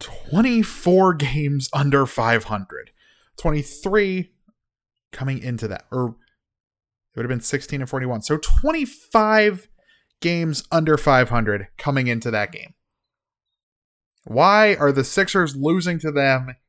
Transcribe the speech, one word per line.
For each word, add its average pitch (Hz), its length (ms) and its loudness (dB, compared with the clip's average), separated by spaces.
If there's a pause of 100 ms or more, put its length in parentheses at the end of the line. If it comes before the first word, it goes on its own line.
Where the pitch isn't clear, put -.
twenty-four 190 1120 2
games 143 580 -2
under 139 340 2
five 117 380 0
hundred. 95 460 -10 (460)
Twenty-three 185 960 -2 (800)
coming 135 260 -6
into 117 300 -8
that, 98 240 -10
or 123 240 -4 (1000)
it - 20 -12
would 117 80 -6
have 123 60 -6
been 123 100 -4
sixteen 139 400 -6
and 127 80 -8
forty-one. 127 340 -6
So 156 160 -2
twenty-five 214 1300 2 (520)
games 165 520 -2
under 160 260 4
five 127 320 4
hundred 104 380 -2 (100)
coming 135 300 -2
into 117 220 -4
that 104 220 -4
game. - 220 -20 (1500)
Why 202 500 4
are 143 180 2
the 135 120 0
Sixers 180 520 0
losing 165 440 0
to 156 100 -4
them 135 460 0 (120)